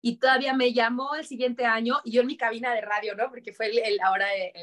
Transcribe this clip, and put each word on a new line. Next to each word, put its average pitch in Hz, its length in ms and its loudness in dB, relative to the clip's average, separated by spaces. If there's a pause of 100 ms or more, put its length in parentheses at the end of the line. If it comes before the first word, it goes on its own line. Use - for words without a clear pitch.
Y 233 180 -2
todavía 262 360 2
me 247 180 4
llamó 247 420 0
el 311 120 -8
siguiente 247 400 -2
año, 226 380 0
y 226 80 -8
yo 247 100 4
en 247 60 0
mi 302 100 -6
cabina 233 340 -2
de 226 80 0
radio, 208 340 -4
¿no? 226 140 -2
Porque 240 240 -14
fue 220 140 -4
el, 226 120 0
el, 208 220 0
ahora, 196 340 2
eh, 185 280 -6